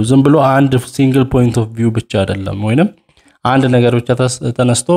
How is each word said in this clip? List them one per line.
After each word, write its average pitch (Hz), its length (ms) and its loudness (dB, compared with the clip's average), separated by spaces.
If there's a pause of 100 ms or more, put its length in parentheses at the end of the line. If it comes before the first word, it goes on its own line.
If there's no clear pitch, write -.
ዝም 135 180 2
ብሎ 143 140 2 (100)
አንድ 135 260 2 (120)
ሲንግል 131 420 0
ፖይንት 123 300 0
ኦፍ 110 140 -2
ቪው 113 200 -2
ብቻ 113 280 -6
አይደለም፣ 98 440 -4
ወይንም 127 260 0 (560)
አንድ 131 240 0
ነገር 123 260 2
ብቻ 120 200 -2
ተስ-፣ 123 260 -2 (120)
ተነስቶ 123 440 0